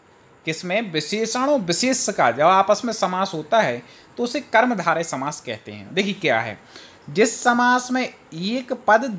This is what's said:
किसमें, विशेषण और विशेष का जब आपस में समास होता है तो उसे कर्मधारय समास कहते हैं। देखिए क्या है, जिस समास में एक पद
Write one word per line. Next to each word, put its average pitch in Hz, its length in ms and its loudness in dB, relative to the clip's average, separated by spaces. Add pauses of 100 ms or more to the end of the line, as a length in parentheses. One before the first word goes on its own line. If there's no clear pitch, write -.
(440)
किसमें, 180 480 -4
विशेषण 214 480 -2
और 277 180 2
विशेष 208 500 0
का 160 220 4
जब 139 160 2
आपस 196 380 4
में 233 80 -4
समास 185 420 -2
होता 160 260 2
है 127 220 -2 (340)
तो 233 60 -4
उसे 240 200 -2
कर्मधारय 180 600 2
समास 143 360 -6
कहते - 320 -10
हैं। 104 220 -16
देखिए 196 200 -2
क्या 127 260 2
है, 113 180 -8 (520)
जिस 220 340 2
समास 247 460 2
में 254 120 -2 (320)
एक 226 380 -4 (140)
पद 226 180 6 (140)